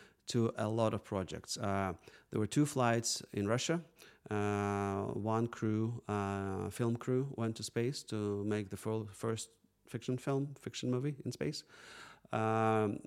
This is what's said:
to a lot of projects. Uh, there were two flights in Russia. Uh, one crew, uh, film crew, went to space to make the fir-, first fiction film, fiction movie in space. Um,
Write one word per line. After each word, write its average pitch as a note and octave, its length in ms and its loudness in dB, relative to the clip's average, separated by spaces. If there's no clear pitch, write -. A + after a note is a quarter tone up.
to A2+ 280 4
a A2 120 0
lot A2 260 4
of G2+ 80 -4
projects. - 540 -4
Uh, G2 360 0
there G#2+ 80 -2
were G#2+ 80 2
two D3 180 4
flights A#2 560 2
in G2+ 160 0
Russia. C#3+ 320 2
Uh, G2+ 720 2
one A2 340 2
crew, A2+ 600 0
uh, G2 640 -2
film A#2+ 260 0
crew, B2+ 380 0
went A2+ 220 -2
to - 80 -8
space B2 400 -2
to G#2 400 -2
make G#2 260 0
the G2+ 60 -6
fir-, A2 340 -2
first A2 400 -4
fiction B2+ 280 -2
film, C#3 440 -2
fiction - 280 -4
movie B2+ 360 0
in A#2+ 80 -2
space. - 320 -4
Um, A2 760 2